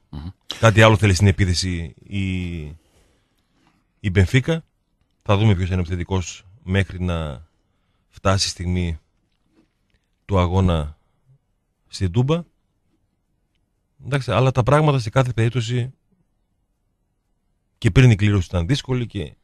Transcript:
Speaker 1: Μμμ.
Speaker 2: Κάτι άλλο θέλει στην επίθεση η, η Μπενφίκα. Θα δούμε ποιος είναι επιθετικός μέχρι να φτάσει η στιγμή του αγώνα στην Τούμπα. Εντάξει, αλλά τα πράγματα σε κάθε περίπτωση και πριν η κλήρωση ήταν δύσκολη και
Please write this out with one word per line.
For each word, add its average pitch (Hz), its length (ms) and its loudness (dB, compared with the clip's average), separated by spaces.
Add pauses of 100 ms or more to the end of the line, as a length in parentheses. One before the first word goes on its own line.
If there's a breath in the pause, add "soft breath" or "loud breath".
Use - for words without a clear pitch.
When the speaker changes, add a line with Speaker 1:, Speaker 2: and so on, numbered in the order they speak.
(100)
Speaker 1:
Μμμ. 76 180 -14 (320)
Speaker 2:
Κάτι 110 220 4
άλλο 110 160 8
θέλει 104 160 2
στην 95 140 4
επίθεση 90 640 -2 (100)
η, 92 540 -6 (1400)
η 104 120 -4
Μπενφίκα. 131 520 2 (580)
Θα 101 160 0
δούμε 104 180 4
ποιος 87 140 -4
είναι 92 100 -2
επιθετικός 90 680 -6 (180)
μέχρι 92 380 -4
να 80 460 -8 (640)
φτάσει - 380 -2
η - 20 -6
στιγμή 87 500 -4 (1300)
του 98 140 0
αγώνα 87 580 0 (880)
στην 92 240 -6
Τούμπα. 156 320 -2 (1600)
Εντάξει, 127 260 -4
αλλά 127 200 2
τα 127 120 0
πράγματα 143 360 2
σε 110 100 -6
κάθε 127 240 0
περίπτωση 123 600 -2 (1800)
και 110 140 2
πριν 127 200 6
η 104 40 4
κλήρωση 101 340 0
ήταν 85 180 -4
δύσκολη 127 400 -4
και 87 260 -12 (100)